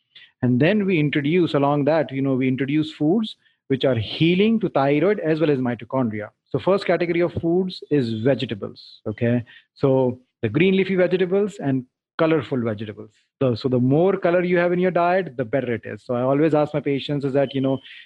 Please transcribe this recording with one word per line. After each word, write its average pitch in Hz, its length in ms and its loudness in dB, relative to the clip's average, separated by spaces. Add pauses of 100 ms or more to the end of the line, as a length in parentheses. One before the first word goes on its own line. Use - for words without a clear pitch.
(420)
And 123 180 2
then 190 260 2
we 185 140 2
introduce 151 560 0
along 143 300 2
that, 147 260 0
you 135 100 -6
know, 135 140 0
we 127 120 0
introduce 139 460 -2
foods 202 420 -2 (340)
which 135 140 -2
are 135 120 2
healing 180 640 2
to 170 100 -2
thyroid 147 500 2
as 156 200 0
well 156 100 2
as 143 80 2
mitochondria. 120 720 -4 (220)
So 135 80 -2
first 190 260 0
category 170 360 0
of 175 120 0
foods 180 560 -2
is 127 320 0
vegetables, 117 840 -4
okay? 117 360 -2 (300)
So 131 480 0 (220)
the 113 60 0
green 180 280 2
leafy 190 180 0
vegetables 185 600 0
and 131 300 -4 (320)
colorful 156 440 0
vegetables. 107 500 -8 (300)
So, 127 140 2
so 135 120 -2
the 123 120 2
more 156 360 2
color 180 260 0
you 180 160 0
have 175 140 2
in 180 80 0
your 185 120 2
diet, 175 440 0
the 131 80 -4
better 123 300 -4
it 107 100 -4
is. 107 220 -12
So 127 80 -6
I 120 80 -2
always 143 320 2
ask 151 200 0
my 151 60 -2
patients 139 460 -4
is 135 80 -4
that, 139 200 0
you 139 60 -2
know, 135 200 0 (260)